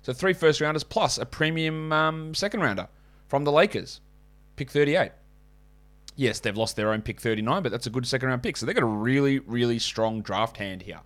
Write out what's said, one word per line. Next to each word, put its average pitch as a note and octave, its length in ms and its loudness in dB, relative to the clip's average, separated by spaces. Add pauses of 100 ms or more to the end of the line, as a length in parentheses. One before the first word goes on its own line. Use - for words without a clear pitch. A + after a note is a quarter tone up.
So B2+ 100 -4
three F#3 220 0
first D#3 260 4
rounders D3+ 240 0
plus - 340 0
a - 80 -4
premium, D#3+ 640 -2
um, D#3 440 0
second G#3 260 -2
rounder G#2+ 260 0 (400)
from C#3 160 0
the C#3+ 100 2
Lakers, E3 480 2 (540)
pick C3+ 160 -8
thirty-eight. D3 420 4 (1000)
Yes, A#2+ 240 0
they've G#2 180 -2
lost A2 200 0
their G#2+ 160 2
own A2 100 -2
pick - 180 -8
thirty-nine, A#2 440 0
but A2+ 80 -2
that's A#2+ 160 -6
a - 20 -6
good B2 160 -4
second C3 220 -2
round B2+ 160 -2
pick. - 140 -4
So A#2 80 -6
they've G3 100 -2
got F3+ 80 4
a - 20 4
really, C3 540 2
really A#2+ 400 0
strong A2 420 -2
draft G#2 360 -2
hand F#2+ 240 -8
here E2+ 240 -14